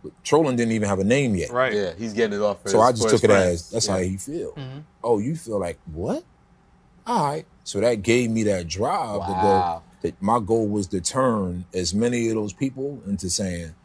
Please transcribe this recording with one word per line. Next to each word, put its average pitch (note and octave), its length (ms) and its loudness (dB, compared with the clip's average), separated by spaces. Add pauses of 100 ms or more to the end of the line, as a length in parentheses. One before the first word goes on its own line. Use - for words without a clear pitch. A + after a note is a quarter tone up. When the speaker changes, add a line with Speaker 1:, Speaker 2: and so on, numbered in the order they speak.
Speaker 1:
But - 120 -14 (100)
trolling D3 320 4
didn't A#2 160 2
even G#2+ 160 0
have G2 120 0
a F#2+ 40 2
name A#2+ 320 2
yet. E2+ 160 -2
Speaker 2:
Right. B2 220 0
Speaker 3:
Yeah, G2 240 -2
he's A2 160 -8
getting G#2 260 0
it - 20 0
off G#2 200 -2
for - 80 -6
Speaker 1:
So G2 100 4
Speaker 3:
his, A2+ 80 8
Speaker 1:
I B2+ 60 6
just A2+ 100 -2
Speaker 3:
for A2 80 4
his A2+ 100 6
Speaker 1:
took A2+ 80 6
it G#2 40 8
Speaker 3:
friends. F#2+ 140 6 (180)
Speaker 1:
as, - 40 -20
that's A2 180 -2
Speaker 3:
Yeah. G2 60 -2
Speaker 1:
how F#2+ 60 0
he F#2 180 -2
feel. C#3 360 -8
Speaker 2:
Mm-hmm. C3+ 260 -12 (240)
Speaker 1:
"Oh, A2+ 160 2
you C3 160 -2
feel A2+ 240 -6
like, F2 180 -6 (160)
what? B2 300 -4 (800)
All A3 220 0
right." D3+ 180 -6 (180)
So - 180 -6
that A2+ 200 2
gave A#2 300 2
me A2 120 0
that F#2+ 240 0
drive A2 540 -4
to E2 60 -6
go, G2 60 -4
Speaker 3:
Wow. F2 480 2 (200)
Speaker 1:
that - 200 -6
my G#2+ 180 2
goal A2 280 0
was G2+ 200 -2
to F#2 140 -4
turn G2 720 -2
as F2+ 200 -4
many A#2 360 0
of A2+ 60 -2
those G#2+ 180 -4
people C3+ 520 -6
into G2 240 -4
saying F2 560 -4